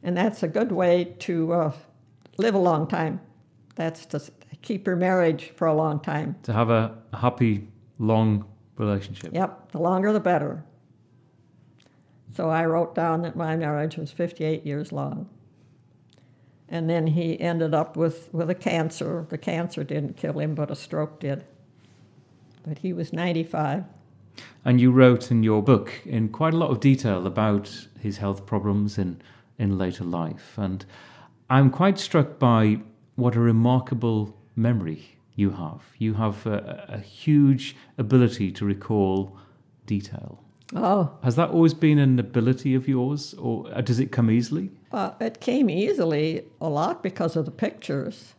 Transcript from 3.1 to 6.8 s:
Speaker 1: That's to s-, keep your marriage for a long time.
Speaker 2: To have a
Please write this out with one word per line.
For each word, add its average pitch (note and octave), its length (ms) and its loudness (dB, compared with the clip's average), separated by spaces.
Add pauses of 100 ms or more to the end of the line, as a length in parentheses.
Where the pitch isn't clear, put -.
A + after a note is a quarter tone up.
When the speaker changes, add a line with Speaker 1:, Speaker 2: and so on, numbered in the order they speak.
Speaker 1:
That's E3 320 -6
to D3+ 100 -8
s-, - 140 -10 (300)
keep G3 240 -6
your F3+ 120 0
marriage F3 580 2
for - 100 -2
a D#3+ 80 4
long D3+ 260 0
time. D3 440 -6
Speaker 2:
To A#2 100 -4
have A2+ 160 2
a A2+ 240 2 (200)